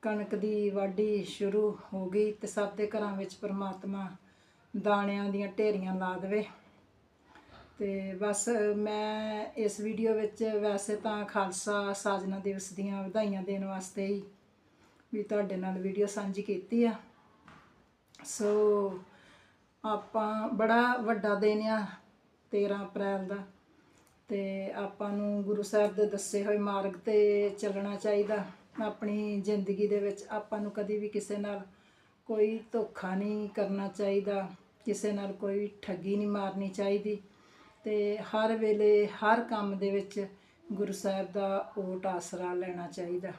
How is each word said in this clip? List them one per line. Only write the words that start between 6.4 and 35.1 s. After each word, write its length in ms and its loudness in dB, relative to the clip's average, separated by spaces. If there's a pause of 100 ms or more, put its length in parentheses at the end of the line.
ਤੇ 420 -2
ਬਸ 280 0 (280)
ਮੈਂ 680 -2 (120)
ਇਸ 240 0
ਵੀਡੀਓ 340 2
ਵਿੱਚ 280 0 (200)
ਵੈਸੇ 340 0
ਤਾਂ 280 -2
ਖਾਲਸਾ 680 0
ਸਾਜਨਾ 460 -2
ਦਿਵਸ 340 -4
ਦੀਆਂ 300 -4
ਵਧਾਈਆਂ 400 0
ਦੇਣ 220 -2
ਵਾਸਤੇ 420 -6
ਹੀ 160 -2 (920)
ਵੀ 100 -2
ਤੁਹਾਡੇ 340 -2
ਨਾਲ 220 -4
ਵੀਡੀਓ 280 0
ਸਾਂਝੀ 360 -4
ਕੀਤੀ 420 2
ਆ। 80 4 (1300)
ਸੋ 720 2 (880)
ਆਪਾਂ 640 -2
ਬੜਾ 480 4
ਵੱਡਾ 380 2
ਦਿਨ 340 4
ਆ 160 0 (680)
ਤੇਰਾਂ 320 0
ਅਪ੍ਰੈਲ 420 -2
ਦਾ 120 -6 (880)
ਤੇ 460 -4
ਆਪਾਂ 360 -4
ਨੂੰ 320 0
ਗੁਰੂ 200 0
ਸਾਹਿਬ 320 4
ਦੇ 120 4
ਦੱਸੇ 380 -2
ਹੋਏ 140 2
ਮਾਰਗ 340 0 (120)
ਤੇ 460 6
ਚੱਲਣਾ 460 -2
ਚਾਹੀਦਾ। 480 2 (380)
ਆਪਣੀ 580 -2
ਜ਼ਿੰਦਗੀ 460 2
ਦੇ 140 4
ਵਿੱਚ 300 -2
ਆਪਾਂ 300 -4
ਨੂੰ 100 -4
ਕਦੀ 280 -2
ਵੀ 100 -2
ਕਿਸੇ 280 -2
ਨਾਲ 240 -4 (680)
ਕੋਈ 300 4 (140)
ਧੋਖਾ 420 -2
ਨਹੀਂ 340 -2
ਕਰਨਾ 400 -2
ਚਾਹੀਦਾ, 580 0 (380)
ਕਿਸੇ 280 0